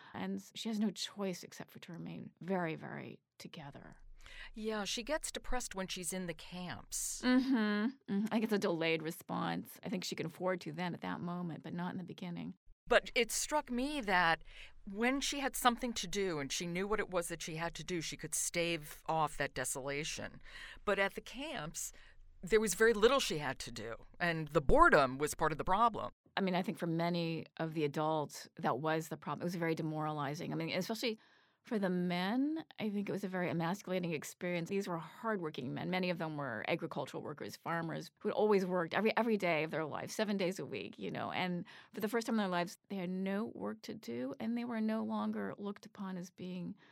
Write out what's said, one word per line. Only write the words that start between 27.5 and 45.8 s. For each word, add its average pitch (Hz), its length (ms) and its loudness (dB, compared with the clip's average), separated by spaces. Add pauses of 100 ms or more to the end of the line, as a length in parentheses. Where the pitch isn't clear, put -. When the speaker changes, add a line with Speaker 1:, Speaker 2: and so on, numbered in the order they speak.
Speaker 1:
of 160 160 -2
the 160 100 0
adults, 151 640 0 (120)
that 147 200 2
was 160 300 2
the 156 80 -6
problem. 147 240 -6
It - 40 -2
was 175 100 -2
very 165 200 2
demoralizing. 151 800 -2
I - 20 -2
mean, 160 140 -2
especially 220 480 -2 (460)
for 240 140 -2
the 196 120 2
men, 185 720 2 (160)
I - 80 -2
think 202 220 -2
it - 20 -2
was 196 140 -2
a - 20 -2
very 180 220 0
emasculating 170 640 0
experience. 170 560 -4
These 196 180 0
were 170 120 -2
hardworking 160 720 -4
men. 147 160 -4
Many 185 200 2
of 170 80 0
them 156 200 -4
were 127 320 -2
agricultural 156 520 -4
workers, 135 400 -8
farmers, 156 480 -4 (100)
who 214 100 -2
had - 60 0
always 202 300 6
worked 180 280 0
every, 208 240 4
every 226 180 4
day 170 280 4
of 160 80 -4
their 156 120 0
life, 123 260 -6
seven 208 280 0
days 190 220 0
a 147 60 -4
week, 98 320 -6
you 190 140 -6
know. 107 200 -4
And 175 340 -2 (280)
for - 60 -10
the 208 80 -2
first 226 200 0
time 226 80 0
in - 20 2
their 202 100 2
lives, 175 300 0 (120)
they 196 60 -6
had 180 140 -4
no 190 440 -2
work 214 280 -8
to 214 140 -8
do, 240 440 -6
and 226 180 -2
they 240 60 -2
were 240 160 -4
no 220 240 0
longer 214 540 -2
looked 202 280 -8